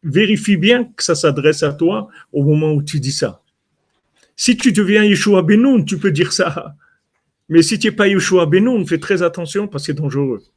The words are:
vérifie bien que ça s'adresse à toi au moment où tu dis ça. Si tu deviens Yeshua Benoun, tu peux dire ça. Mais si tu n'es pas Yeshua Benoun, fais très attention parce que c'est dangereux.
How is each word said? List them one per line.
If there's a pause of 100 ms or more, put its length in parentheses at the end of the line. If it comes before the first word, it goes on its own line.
vérifie
bien
que
ça
s'adresse
à
toi (240)
au
moment
où
tu
dis
ça. (1000)
Si
tu
deviens
Yeshua
Benoun,
tu
peux
dire
ça. (760)
Mais
si
tu
n'es
pas
Yeshua
Benoun,
fais
très
attention
parce
que
c'est
dangereux. (140)